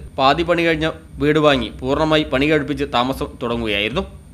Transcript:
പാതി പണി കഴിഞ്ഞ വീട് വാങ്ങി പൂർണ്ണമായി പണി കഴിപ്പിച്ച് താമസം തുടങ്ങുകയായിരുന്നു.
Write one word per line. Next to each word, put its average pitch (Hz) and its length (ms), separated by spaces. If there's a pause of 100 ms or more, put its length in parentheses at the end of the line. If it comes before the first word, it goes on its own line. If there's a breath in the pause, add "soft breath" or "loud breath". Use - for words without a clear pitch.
(180)
പാതി 143 260
പണി 170 240
കഴിഞ്ഞ 160 200 (360)
വീട് 151 160
വാങ്ങി 139 300 (120)
പൂർണ്ണമായി 156 420
പണി 139 280
കഴിപ്പിച്ച് 143 420
താമസം 131 340 (140)
തുടങ്ങുകയായിരുന്നു. 117 640 (280)